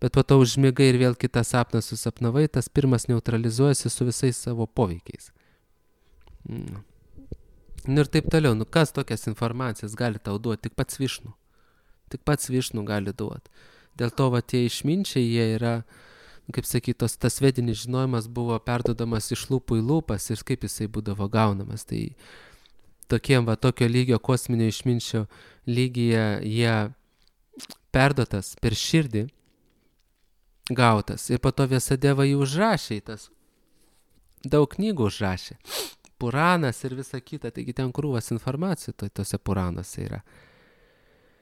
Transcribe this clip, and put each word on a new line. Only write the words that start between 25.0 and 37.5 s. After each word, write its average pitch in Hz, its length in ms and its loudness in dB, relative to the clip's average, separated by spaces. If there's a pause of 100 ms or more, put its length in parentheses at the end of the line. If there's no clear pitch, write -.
lygyje 120 560 2 (240)
jie 117 240 2 (1200)
perduotas 131 680 2
per 113 120 2
širdį, 120 540 0 (1400)
gautas. 113 600 2
Ir 123 120 2
po 135 120 2
to 139 160 2
Vyasadeva 139 560 2
jį 139 160 2
užrašė 151 560 0
į - 80 -14
tas, - 240 -16 (1120)
daug 147 320 2
knygų 185 360 0
užrašė. - 480 -6 (600)
Puranas 143 640 2
ir 131 140 -8
visa 131 240 -12
kita, 127 320 -12